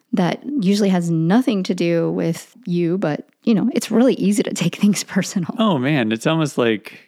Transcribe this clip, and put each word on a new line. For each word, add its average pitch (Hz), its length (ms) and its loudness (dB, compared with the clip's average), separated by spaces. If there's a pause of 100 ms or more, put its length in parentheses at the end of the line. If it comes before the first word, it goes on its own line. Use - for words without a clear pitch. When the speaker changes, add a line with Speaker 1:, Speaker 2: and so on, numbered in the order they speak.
(120)
Speaker 1:
that 175 300 0 (180)
usually 202 300 2
has 175 200 0
nothing 185 520 2
to 185 120 -2
do 170 380 0
with 170 420 -4 (120)
you, 175 320 -2
but, 165 280 -4 (180)
you 226 100 4
know, 226 180 2
it's - 180 -2
really 226 240 4
easy 202 280 0
to - 100 -2
take 175 240 -2
<laughs> - 40 -6
things 208 240 2
personal. - 540 -4
Speaker 2:
Oh, 214 200 2
man. 127 340 0
It's 113 140 -2
almost 156 320 0
like 117 500 0